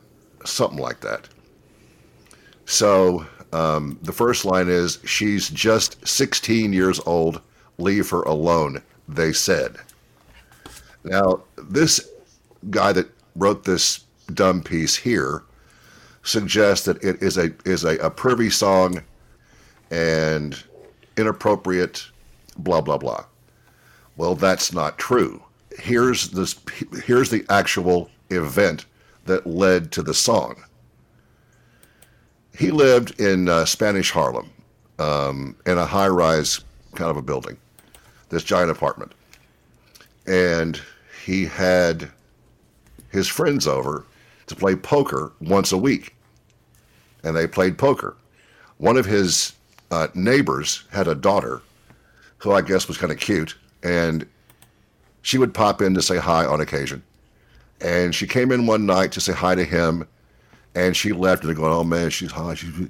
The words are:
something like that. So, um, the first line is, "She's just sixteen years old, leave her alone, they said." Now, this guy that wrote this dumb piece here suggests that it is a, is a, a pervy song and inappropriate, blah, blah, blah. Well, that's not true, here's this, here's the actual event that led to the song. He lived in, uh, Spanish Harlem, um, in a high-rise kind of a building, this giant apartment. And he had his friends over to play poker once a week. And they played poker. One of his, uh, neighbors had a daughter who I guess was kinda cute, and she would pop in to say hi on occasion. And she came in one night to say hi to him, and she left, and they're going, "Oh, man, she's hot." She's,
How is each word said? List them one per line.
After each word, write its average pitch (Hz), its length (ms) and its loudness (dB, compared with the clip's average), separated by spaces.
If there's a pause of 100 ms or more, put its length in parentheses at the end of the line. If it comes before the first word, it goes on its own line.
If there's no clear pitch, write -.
(440)
something - 360 -4
like 62 220 -8
that. 53 280 -10 (1400)
So, 92 600 4 (280)
um, 78 480 -2
the 85 100 -10
first 117 340 0
line 92 220 2
is, 87 380 0
"She's 104 440 -2
just - 580 0
sixteen 110 640 0
years 92 320 2
old, 82 340 0 (380)
leave 98 320 0
her 87 140 -2
alone, 78 580 0 (260)
they 80 240 -2
said." 76 460 -2 (1300)
Now, 92 400 0 (120)
this 117 540 0 (640)
guy 101 220 2
that 90 160 0 (260)
wrote 98 280 2
this - 380 0 (320)
dumb 92 300 2
piece 82 320 -2
here 78 480 -2 (800)
suggests 101 600 2
that 90 160 -2
it 92 200 -2
is 92 160 0
a, 82 160 0 (100)
is 85 220 -2
a, 80 140 2
a 80 120 -2
pervy 120 400 0
song 92 500 2 (920)
and 80 720 0 (540)
inappropriate, 98 920 -2 (520)
blah, 87 240 0
blah, 71 160 -2
blah. 60 260 -6 (920)
Well, 85 180 -2
that's 90 380 0
not 76 240 -4
true, 92 440 0 (360)
here's 120 540 0
this, 90 240 -4 (500)
here's 127 240 4
the 107 200 -2
actual 90 600 2 (200)
event 85 560 0 (400)
that 92 220 -2
led 90 460 2
to - 80 -4
the 71 120 -4
song. 78 420 0 (2000)
He 175 140 0
lived 131 480 4
in, 92 300 2
uh, 82 160 4
Spanish 101 460 0
Harlem, 64 380 -2 (500)
um, 69 560 -2 (100)
in 90 120 2
a 87 80 2
high-rise 87 760 2 (340)
kind 82 160 -4
of 73 60 -4
a 71 40 -8
building, 65 360 -8 (720)
this 82 140 -4
giant 90 280 0
apartment. - 400 -4 (1120)
And 85 560 0 (420)
he 95 220 -2
had 85 640 0 (1000)
his 95 180 -2
friends 143 400 -2
over 69 380 -4 (420)
to - 80 -14
play 95 200 2
poker 92 640 -2
once 92 320 2
a 95 60 2
week. 117 380 -2 (1080)
And 80 120 -4
they 82 120 0
played 92 300 0
poker. - 380 0 (640)
One 131 200 4
of 123 80 2
his, 98 480 0 (380)
uh, 80 220 -2
neighbors 90 800 0
had 95 160 -2
a 78 80 0
daughter 69 460 0 (800)
who 101 140 -2
I 95 80 6
guess 92 260 0
was 80 100 -10
kinda 78 180 -4
cute, 80 400 -2 (280)
and 85 420 -2 (960)
she - 160 -2
would 127 160 2
pop 104 280 2
in 95 140 2
to 87 60 0
say 90 160 0
hi 82 280 2
on 76 160 0
occasion. 69 420 -6 (800)
And 87 340 0
she 101 120 -4
came 127 240 2
in 123 140 2
one 107 200 2
night 92 280 2
to 95 80 -6
say 95 120 -2
hi 90 220 0
to 90 100 0
him, 85 420 0 (680)
and 90 200 0
she 104 160 -2
left, 90 320 2
and 78 60 -4
they're 82 60 0
going, 78 180 0
"Oh, 82 100 2
man, 85 280 0
she's 85 200 -8
hot." 82 280 -8
She's, 85 120 -12 (180)